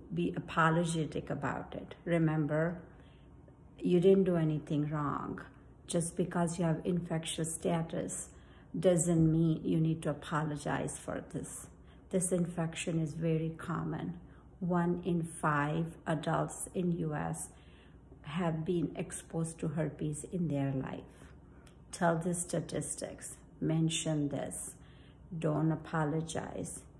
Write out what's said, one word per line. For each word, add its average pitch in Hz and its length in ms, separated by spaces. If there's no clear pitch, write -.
be 175 240
apologetic 165 920
about - 440
it. - 200
Remember, 160 760
you 175 220
didn't 196 240
do 175 120
anything 151 540
wrong. 147 500
Just 170 300
because 170 420
you 180 60
have 160 200
infectious 165 720
status 175 760
doesn't 165 520
mean 160 340
you 170 160
need 160 220
to 160 80
apologize 151 840
for - 360
this. - 340
This 185 200
infection 170 680
is 151 140
very 160 440
common. 165 640
One 175 440
in 175 200
five 156 720
adults 156 680
in 175 240
U 156 160
S 160 340
have 160 420
been 175 300
exposed - 640
to 165 100
herpes 151 640
in 175 140
their 139 260
life. - 540
Tell 170 260
the 170 180
statistics, - 1000
mention 160 680
this, - 460
don't 156 360
apologize 160 1080